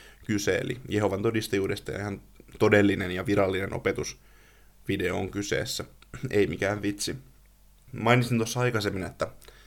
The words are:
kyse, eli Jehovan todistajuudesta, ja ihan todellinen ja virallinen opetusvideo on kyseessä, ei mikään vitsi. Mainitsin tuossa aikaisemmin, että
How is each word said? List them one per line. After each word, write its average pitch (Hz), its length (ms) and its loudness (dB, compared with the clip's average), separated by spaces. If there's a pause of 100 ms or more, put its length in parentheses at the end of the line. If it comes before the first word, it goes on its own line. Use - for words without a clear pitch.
(260)
kyse, 101 300 0
eli - 320 -4
Jehovan 98 340 0
todistajuudesta, 101 720 -2
ja - 60 -8
ihan 101 240 -8 (360)
todellinen 101 520 6
ja 92 160 -4
virallinen 95 480 2
opetusvideo - 1400 -4
on 95 120 -4
kyseessä, - 540 -4 (460)
ei 101 160 4
mikään 95 360 -2
vitsi. 101 340 -4 (760)
Mainitsin 120 460 2
tuossa 113 220 -2
aikaisemmin, 104 440 0
että - 240 -4 (380)